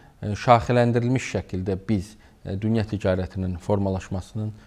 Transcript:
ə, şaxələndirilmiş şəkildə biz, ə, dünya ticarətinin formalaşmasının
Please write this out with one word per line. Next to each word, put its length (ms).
ə, 160
şaxələndirilmiş 960
şəkildə 440
biz, 260
ə, 100
dünya 300
ticarətinin 720
formalaşmasının 920